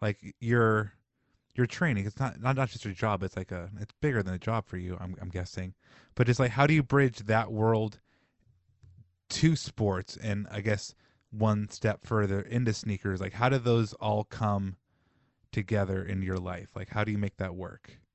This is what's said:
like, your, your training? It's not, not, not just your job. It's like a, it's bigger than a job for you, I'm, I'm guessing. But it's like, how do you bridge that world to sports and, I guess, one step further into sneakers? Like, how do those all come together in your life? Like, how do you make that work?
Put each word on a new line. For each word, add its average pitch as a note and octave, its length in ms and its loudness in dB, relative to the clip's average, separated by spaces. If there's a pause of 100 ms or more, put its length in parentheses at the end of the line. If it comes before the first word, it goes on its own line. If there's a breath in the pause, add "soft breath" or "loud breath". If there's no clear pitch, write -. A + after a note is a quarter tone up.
like, - 380 -4
your, A2+ 540 4 (600)
your B2+ 100 4
training? A2+ 400 0
It's G#2 140 -6
not, B2+ 200 -4
not, B2+ 160 0
not C3 140 0
just - 160 -14
your G2+ 80 -4
job. G2+ 300 0
It's F#2 120 -6
like F#2+ 160 -8
a, F2+ 180 -8 (100)
it's G#2 220 -10
bigger B2+ 200 2
than F#2 120 -2
a F2+ 60 -4
job A2+ 260 -2
for - 120 -10
you, F2+ 220 -6
I'm, F2+ 220 -8
I'm F#2 80 -8
guessing. F#2 440 -6 (400 soft breath)
But A#2+ 160 4
it's B2 100 4
like, B2+ 120 2
how C#3 160 4
do D3+ 60 6
you D3+ 100 6
bridge C3+ 360 4
that A2 320 2
world A2 480 2 (1300)
to D#3+ 260 4
sports - 640 -2
and, G#2 340 -4
I G#2 100 -6
guess, G#2 340 -2 (360)
one G#2+ 380 2
step - 360 -2
further G2+ 360 2
into A#2+ 300 0
sneakers? G2 480 -2
Like, F#2+ 140 -6
how A#2+ 160 2
do C3+ 80 4
those A#2 360 2
all G#2+ 300 -2
come G2+ 540 -2 (720)
together F#2+ 520 0
in F#2+ 180 -2
your F#2 160 -2
life? F2+ 380 -8
Like, F#2+ 140 -10
how G#2 140 -2
do G#2+ 80 0
you G#2 60 -2
make G#2 200 -4
that F#2 180 -6
work? - 440 -14 (160)